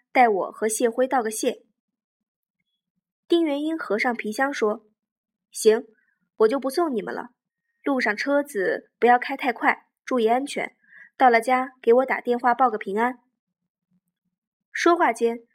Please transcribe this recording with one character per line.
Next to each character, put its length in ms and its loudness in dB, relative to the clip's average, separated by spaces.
代 180 6
我 220 0
和 160 -6
谢 240 0
辉 160 0
道 160 0
个 80 -6
谢。” 320 -6
丁 160 2
元 180 -2
英 160 -6
合 180 -4
上 200 -2
皮 160 -8
箱 200 -2
说 320 -4
：“行， 340 2
我 100 6
就 100 0
不 100 -6
送 240 -2
你 80 -4
们 140 -10
了。 160 -12
路 160 0
上 160 -2
车 260 -2
子 560 -6
不 80 2
要 100 6
开 200 -6
太 160 -4
快， 340 -2
注 140 -4
意 80 2
安 180 0
全。 300 -10
到 140 6
了 100 4
家 400 -2
给 120 4
我 120 6
打 160 -4
电 160 -2
话 160 2
报 160 2
个 80 -2
平 220 -6
安。” 220 -2
说 240 2
话 160 2
间， 420 -4